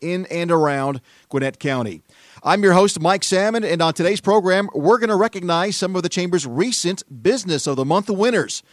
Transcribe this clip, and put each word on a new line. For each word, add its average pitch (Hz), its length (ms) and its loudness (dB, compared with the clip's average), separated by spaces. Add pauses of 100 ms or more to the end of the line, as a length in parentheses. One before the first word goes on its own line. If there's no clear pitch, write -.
in 180 240 -6
and 170 260 -4
around 143 480 0 (300)
Gwinnett 135 300 -4
County. 120 420 -4 (420)
I'm 196 200 2
your 185 100 6
host, 190 260 4
Mike 180 240 0
Salmon, 214 400 0
and 170 180 0
on 165 120 0
today's 190 260 0
program, 196 540 2
we're 196 260 4
gonna 220 160 0
recognize 185 640 0
some 190 180 -4
of 175 80 -2
the 175 60 -2
Chamber's 175 360 -2
recent 165 760 -4
Business 185 420 0
of 139 120 -2
the 131 80 0
Month 190 240 0
winners. 202 520 -2 (120)